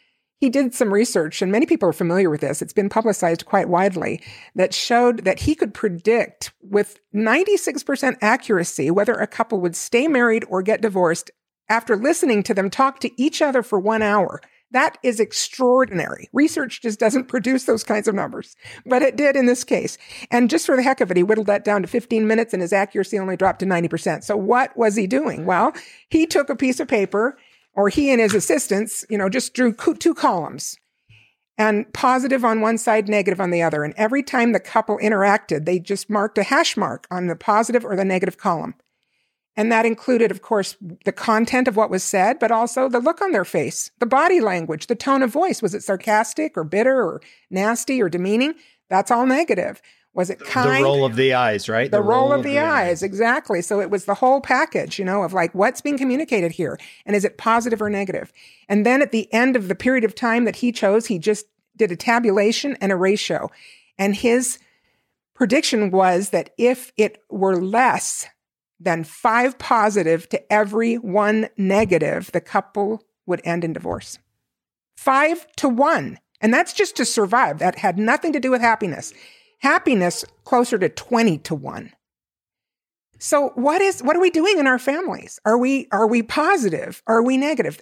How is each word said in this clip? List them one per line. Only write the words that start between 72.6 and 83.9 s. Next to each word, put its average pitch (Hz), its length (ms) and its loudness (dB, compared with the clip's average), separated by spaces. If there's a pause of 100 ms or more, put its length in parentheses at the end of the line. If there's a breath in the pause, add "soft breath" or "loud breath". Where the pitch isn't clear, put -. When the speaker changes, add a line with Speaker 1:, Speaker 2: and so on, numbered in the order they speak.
Speaker 1:
would 175 180 -4
end 170 220 -4
in 165 80 -4
divorce. - 460 -10 (800)
Five 302 480 0 (100)
to 285 120 0
one. 254 500 0 (240)
And 220 100 4
that's 330 220 0
just 403 220 -2
to 254 100 -2
survive. 202 520 0
That 180 200 0
had 185 200 -2
nothing 277 360 0
to 285 60 -2
do 262 100 -2
with 254 100 2
happiness. 220 540 -2 (460 soft breath)
Happiness 269 640 2 (180)
closer 247 320 2
to 185 140 0
twenty 226 480 0
to - 160 -8
one. 147 400 -12 (1200)
So 285 360 0
what 294 260 0
is, 392 220 0